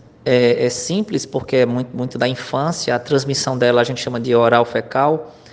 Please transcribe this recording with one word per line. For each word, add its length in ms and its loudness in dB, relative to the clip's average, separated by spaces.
é, 420 4
é 40 0
simples, 540 -4
porque 320 -4
é 100 4
muito, 300 -4
muito 220 -6
da 80 0
infância. 680 -4
A 40 0
transmissão 580 -2
dela 240 4
a 40 4
gente 160 -4
chama 180 -6
de 160 0
oral 300 6
fecal, 680 -2